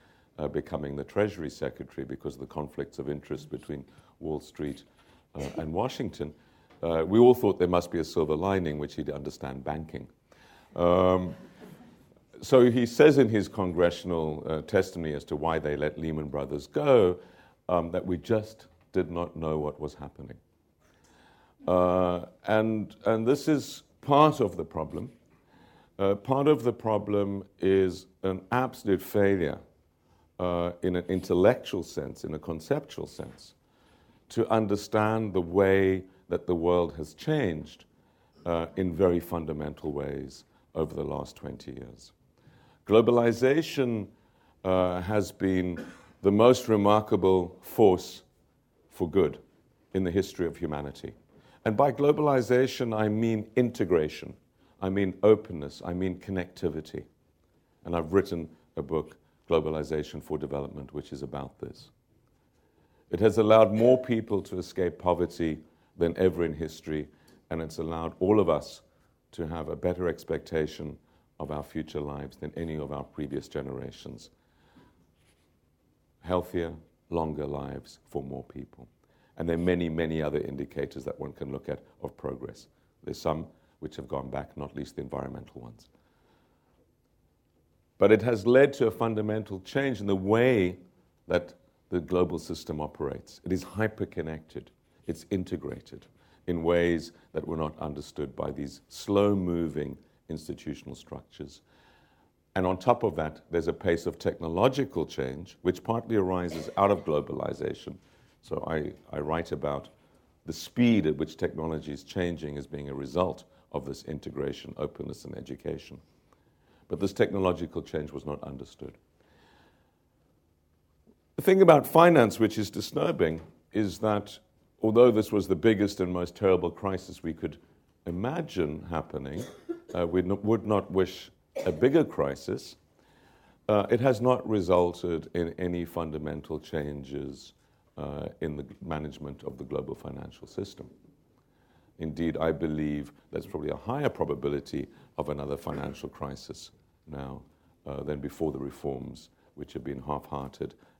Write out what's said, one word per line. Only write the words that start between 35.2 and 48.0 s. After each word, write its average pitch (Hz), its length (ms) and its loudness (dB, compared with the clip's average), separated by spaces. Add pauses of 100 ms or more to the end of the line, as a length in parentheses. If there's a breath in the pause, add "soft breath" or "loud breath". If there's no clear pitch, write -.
the 92 80 2
way 95 640 4 (240 loud breath)
that - 180 -4
the 92 80 2
world 85 400 2
has 78 200 -10
changed, 101 720 -4 (580 soft breath)
uh, 82 220 0 (100)
in 92 180 0
very 87 240 4
fundamental 78 760 -6
ways 69 520 -10 (300 soft breath)
over 78 200 -4
the 73 80 -6
last 71 320 -8
twenty 71 380 -14
years. 64 400 -18 (720 soft breath)
Globalization, 120 1200 4 (580 soft breath)
uh, 92 360 2
has 98 320 0
been 90 520 0 (360 loud breath)
the 98 100 6
most 117 380 8
remarkable 101 920 4
force - 600 2 (680)